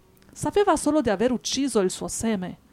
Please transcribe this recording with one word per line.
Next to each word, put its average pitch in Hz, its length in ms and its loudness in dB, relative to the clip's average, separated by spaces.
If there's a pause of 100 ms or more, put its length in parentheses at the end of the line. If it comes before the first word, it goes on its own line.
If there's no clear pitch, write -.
(320)
Sapeva 392 440 2
solo 294 260 2
di 226 100 2
aver 214 200 2
ucciso 254 500 -2
il 185 100 2
suo - 160 -8
seme 180 500 -4 (160)